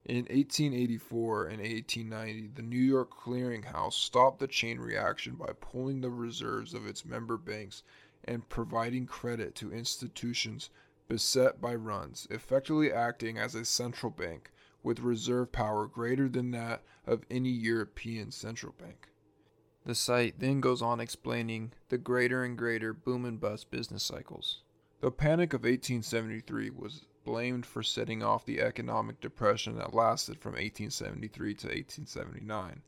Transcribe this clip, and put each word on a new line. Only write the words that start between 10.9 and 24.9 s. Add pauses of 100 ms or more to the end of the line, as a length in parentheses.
beset
by
runs,
effectively
acting
as
a
central
bank (320)
with
reserve
power
greater
than
that (240)
of
any
European
central
bank. (760)
The
site
then
goes
on
explaining (160)
the
greater
and
greater
boom
and
bust
business
cycles. (380)